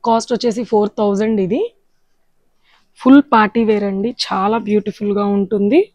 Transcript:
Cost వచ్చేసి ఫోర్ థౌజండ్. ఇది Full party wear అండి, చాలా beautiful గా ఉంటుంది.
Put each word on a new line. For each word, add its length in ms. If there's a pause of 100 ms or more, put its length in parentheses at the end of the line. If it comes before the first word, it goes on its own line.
Cost 280
వచ్చేసి 260 (100)
ఫోర్ 280
థౌజండ్. 480
ఇది 140 (1400)
Full 200 (120)
party 360
wear 200
అండి, 200 (180)
చాలా 300 (120)
beautiful 500
గా 60 (120)
ఉంటుంది. 440 (140)